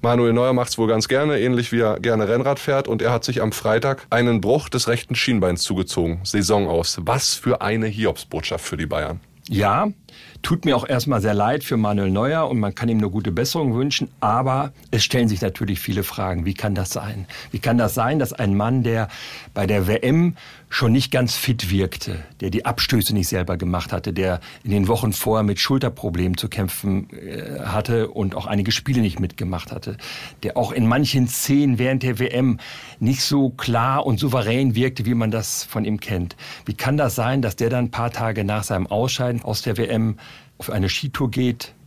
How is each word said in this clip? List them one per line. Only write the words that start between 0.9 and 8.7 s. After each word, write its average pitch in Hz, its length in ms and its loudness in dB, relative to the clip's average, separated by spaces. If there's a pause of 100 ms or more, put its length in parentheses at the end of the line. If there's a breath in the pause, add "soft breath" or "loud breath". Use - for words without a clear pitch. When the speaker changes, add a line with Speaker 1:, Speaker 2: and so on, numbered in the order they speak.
Speaker 1:
gerne, 143 320 2
ähnlich 120 320 2
wie 117 100 2
er 107 200 2
gerne 110 280 2
Rennrad 127 300 2
fährt 139 300 0
und 113 140 -2
er 120 100 2
hat 120 120 0
sich 120 180 -2
am 110 100 0
Freitag - 580 0
einen 117 300 4
Bruch 110 280 2
des 127 200 -2
rechten 120 260 -2
Schienbeins 92 480 2
zugezogen, 90 600 -2
Saison 101 460 2
aus. 82 340 0
Was 120 320 0
für - 260 0
eine 110 260 0
Hiobsbotschaft 98 760 -4
für - 120 -8